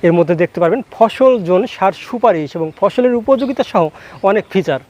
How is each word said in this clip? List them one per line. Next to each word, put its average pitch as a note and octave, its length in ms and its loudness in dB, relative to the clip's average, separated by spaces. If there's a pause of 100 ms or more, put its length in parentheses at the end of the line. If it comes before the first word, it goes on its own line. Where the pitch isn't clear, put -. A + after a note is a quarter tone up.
এর E3 120 4
মধ্যে E3+ 240 2
দেখতে F3 200 -4
পারবেন F3+ 180 0 (140)
ফসল, B3+ 380 2 (140)
জোন, F#3 160 2 (120)
সার, F#3+ 200 0 (120)
সুপারিশ G3 520 0
এবং D#3+ 100 -4 (100)
ফসলের B3 420 0
উপযোগিতা C4 420 -2 (100)
সহ F3+ 120 2 (440)
অনেক G3+ 240 0
ফিচার। D#3 380 -2